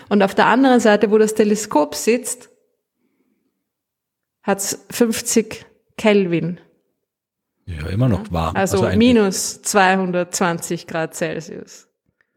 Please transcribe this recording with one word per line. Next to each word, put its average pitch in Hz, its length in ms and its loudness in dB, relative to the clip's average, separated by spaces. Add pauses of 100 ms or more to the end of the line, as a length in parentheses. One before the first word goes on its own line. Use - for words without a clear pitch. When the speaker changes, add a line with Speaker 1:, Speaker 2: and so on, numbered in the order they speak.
Speaker 1:
Und 202 140 2
auf 190 140 0
der 208 100 4
anderen 254 340 4
Seite, 208 300 4
wo 214 80 4
das 214 160 2
Teleskop 214 640 0
sitzt, - 560 -4 (1900)
hat's - 480 -6
fünfzig - 720 -2 (320)
Kelvin. 175 640 0 (1040)
Speaker 2:
Ja, 80 220 -10
immer 104 200 0
noch 95 240 -2
warm. 82 240 -2
Speaker 1:
Also 196 220 0
Speaker 2:
Also 190 80 2
eigentlich 226 300 4
Speaker 1:
minus - 480 -2
zweihundertzwanzig 180 1200 -2
Grad 160 300 -8
Celsius. - 720 -10 (500)